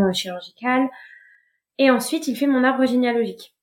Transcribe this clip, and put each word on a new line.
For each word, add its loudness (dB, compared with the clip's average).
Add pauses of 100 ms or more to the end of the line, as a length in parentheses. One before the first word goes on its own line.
euh, 0
chirurgicales ? -4 (880)
Et 4
ensuite, -2
il -6
fait 0
mon 2
arbre 2
généalogique. -2